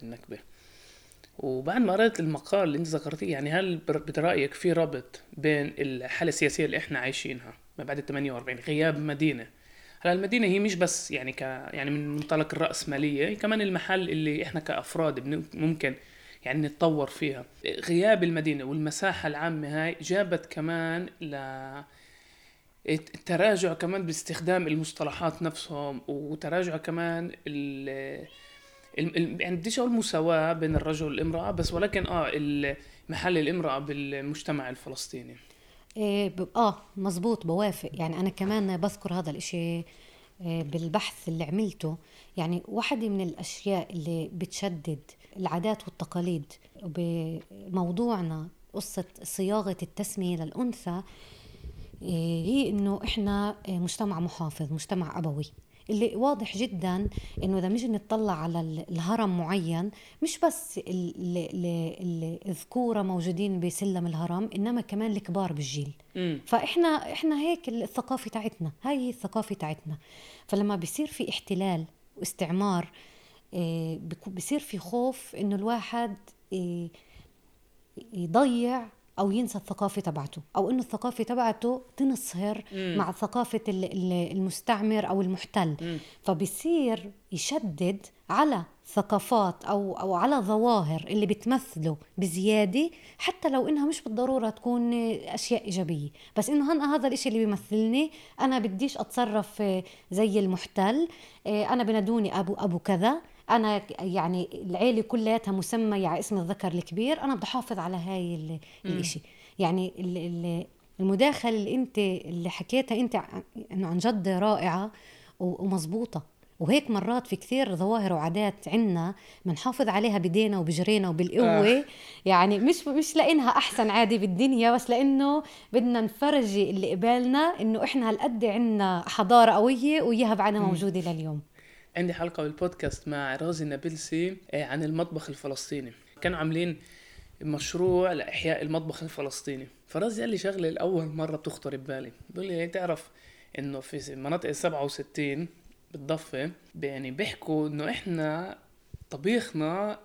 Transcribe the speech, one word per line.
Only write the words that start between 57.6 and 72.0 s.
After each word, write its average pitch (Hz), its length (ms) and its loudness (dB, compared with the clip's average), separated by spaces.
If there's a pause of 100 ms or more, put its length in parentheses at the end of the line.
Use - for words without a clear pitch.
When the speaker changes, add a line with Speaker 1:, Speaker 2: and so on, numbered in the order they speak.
Speaker 2:
بنيجي 233 200 0
نطلع 214 440 0
على 165 280 -2
ال-، 160 300 -6
الهرم 185 480 0
معين، 170 520 0 (320)
مش 330 160 -4
بس - 400 -2
ال-، 180 400 -4
ال-، 175 360 -2
ال-، 170 460 -2
ال-، 165 480 -4
الذكورة 226 540 -2
موجودين 185 580 0
بسلم 180 460 -2
الهرم، 175 500 -2
إنما 233 240 0
كمان 214 320 -2
الكبار 190 400 -2
بالجيل. 143 380 -4 (240)
Speaker 1:
مم. 170 320 -2
Speaker 2:
فإحنا، 311 680 2
إحنا 302 280 0
هيك 330 280 0
الثقافة 233 600 -4
تاعتنا، 208 420 -4 (100)
هاي 285 140 0
هي 254 120 -2
الثقافة 220 460 -4
تاعتنا. 156 440 -6 (480)
فلما 202 300 2
بيصير 185 300 -4
في - 220 -8
احتلال 185 560 -2 (320)